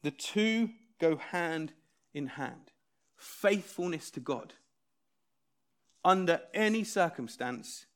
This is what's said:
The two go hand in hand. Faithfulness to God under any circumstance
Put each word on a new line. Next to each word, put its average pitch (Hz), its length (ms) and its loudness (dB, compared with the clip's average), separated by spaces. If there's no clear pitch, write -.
The 147 80 -2
two 220 640 0
go 160 200 2
hand 160 560 -4
in 147 140 -6
hand. - 460 -10
Faithfulness 180 960 0
to - 100 -10
God 127 360 -6
under 180 360 6
any 214 300 2
circumstance 123 1120 -4